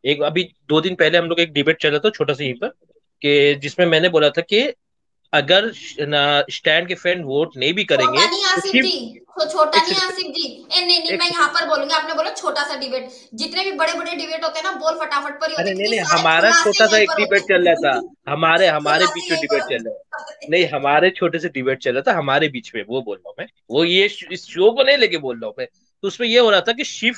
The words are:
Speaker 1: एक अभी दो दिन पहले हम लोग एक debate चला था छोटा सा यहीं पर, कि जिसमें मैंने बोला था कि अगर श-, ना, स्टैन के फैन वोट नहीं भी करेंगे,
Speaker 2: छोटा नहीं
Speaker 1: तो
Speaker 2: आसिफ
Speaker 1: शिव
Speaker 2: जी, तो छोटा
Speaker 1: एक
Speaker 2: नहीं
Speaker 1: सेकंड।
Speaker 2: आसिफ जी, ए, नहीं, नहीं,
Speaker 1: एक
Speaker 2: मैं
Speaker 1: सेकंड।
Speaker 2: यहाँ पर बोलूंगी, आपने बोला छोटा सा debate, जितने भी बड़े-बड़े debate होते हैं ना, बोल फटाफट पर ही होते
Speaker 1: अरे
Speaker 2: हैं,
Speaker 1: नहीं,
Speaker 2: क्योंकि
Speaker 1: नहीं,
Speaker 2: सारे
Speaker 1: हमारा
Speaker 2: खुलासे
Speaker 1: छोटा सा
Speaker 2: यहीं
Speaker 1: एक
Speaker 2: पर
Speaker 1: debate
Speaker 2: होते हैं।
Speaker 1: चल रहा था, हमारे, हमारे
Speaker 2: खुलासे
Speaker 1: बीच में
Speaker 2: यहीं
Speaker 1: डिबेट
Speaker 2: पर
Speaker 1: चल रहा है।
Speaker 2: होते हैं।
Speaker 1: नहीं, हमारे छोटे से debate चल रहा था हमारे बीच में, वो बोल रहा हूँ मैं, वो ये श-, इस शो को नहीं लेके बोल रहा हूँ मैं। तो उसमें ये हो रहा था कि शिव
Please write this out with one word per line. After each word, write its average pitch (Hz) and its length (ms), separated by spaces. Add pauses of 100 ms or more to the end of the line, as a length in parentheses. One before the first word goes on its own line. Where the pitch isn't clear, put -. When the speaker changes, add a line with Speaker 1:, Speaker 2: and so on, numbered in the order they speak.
Speaker 1:
एक 143 160
अभी 156 220 (260)
दो 156 120
दिन 180 140
पहले 160 220
हम 170 80
लोग 165 140
एक 165 140
debate 143 280
चला 147 180
था 214 100
छोटा 151 240
सा 135 100
यहीं 131 100
पर, 156 140 (540)
कि 143 340
जिसमें 143 300
मैंने 170 240
बोला 151 200
था 170 120
कि 220 320 (600)
अगर 180 380
श-, - 300
ना, 143 480
स्टैन 165 360
के 180 100
फैन 175 280
वोट 143 340
नहीं 135 160
भी 202 100
करेंगे, - 340
Speaker 2:
छोटा - 120
नहीं 392 140
Speaker 1:
तो 381 60
Speaker 2:
आसिफ 381 220
Speaker 1:
शिव 262 120
Speaker 2:
जी, 269 400 (160)
तो 311 60
छोटा 311 320
Speaker 1:
एक 330 60
Speaker 2:
नहीं 359 100
Speaker 1:
सेकंड। 370 180
Speaker 2:
आसिफ 370 140
जी, 285 480
ए, 349 40
नहीं, 359 100
नहीं, 349 120
Speaker 1:
एक 330 200
Speaker 2:
मैं 349 80
Speaker 1:
सेकंड। 349 60
Speaker 2:
यहाँ 311 160
पर 339 180
बोलूंगी, 294 260
आपने 311 200
बोला 320 160
छोटा 302 340
सा 302 120
debate, 254 340 (240)
जितने 320 300
भी 392 80
बड़े-बड़े 339 400
debate 320 320
होते 320 160
हैं 320 60
ना, 381 60
बोल 320 220
फटाफट 285 400
पर 311 140
ही - 60
होते - 80
Speaker 1:
अरे 196 80
Speaker 2:
हैं, 190 80
Speaker 1:
नहीं, 202 80
Speaker 2:
क्योंकि 226 100
Speaker 1:
नहीं, 185 100
Speaker 2:
सारे 170 160
Speaker 1:
हमारा 165 280
Speaker 2:
खुलासे 226 140
Speaker 1:
छोटा 208 220
सा 214 120
Speaker 2:
यहीं 214 60
Speaker 1:
एक 202 80
Speaker 2:
पर 214 60
Speaker 1:
debate 202 240
Speaker 2:
होते 196 120
हैं। 180 60
Speaker 1:
चल 175 80
रहा 165 80
था, 135 560
हमारे, 165 360
हमारे 151 380
Speaker 2:
खुलासे 170 140
Speaker 1:
बीच 170 120
में 160 60
Speaker 2:
यहीं 147 100
Speaker 1:
डिबेट 143 160
Speaker 2:
पर 127 60
Speaker 1:
चल 117 140
रहा 110 100
है। - 300
Speaker 2:
होते - 100
हैं। - 180
Speaker 1:
नहीं, 170 160
हमारे 147 420
छोटे 170 300
से 170 100
debate 131 300
चल 127 140
रहा 139 180
था 190 60
हमारे 151 300
बीच 127 280
में, 101 140
वो 127 120
बोल 107 160
रहा - 120
हूँ - 100
मैं, 190 80 (240)
वो 147 120
ये 185 260
श-, 185 220
इस - 140
शो 185 260
को 262 120
नहीं 277 140
लेके 196 200
बोल 135 180
रहा 113 120
हूँ 104 120
मैं। 123 80 (340)
तो 196 60
उसमें 233 200
ये 233 120
हो 233 100
रहा 196 120
था 208 100
कि 247 120
शिव 240 340